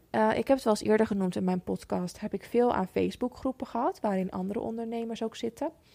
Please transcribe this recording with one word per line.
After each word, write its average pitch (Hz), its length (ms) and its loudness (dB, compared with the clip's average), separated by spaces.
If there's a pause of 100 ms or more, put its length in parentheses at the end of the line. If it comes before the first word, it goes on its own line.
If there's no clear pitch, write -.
(100)
eh, 220 180 4
ik 226 200 0
heb 269 80 6
het 262 80 -6
wel 220 100 6
eens - 100 -6
eerder 214 220 4
genoemd 190 300 0
in 202 80 -2
mijn 185 160 2
podcast, 180 600 -4
heb 214 140 -8
ik 202 100 -6
veel 240 300 4
aan 190 140 0
Facebookgroepen 247 800 -2
gehad, 285 340 -2
waarin 190 300 0
andere 190 300 -4
ondernemers 226 640 -6
ook 226 140 -6
zitten. 262 340 -4 (240)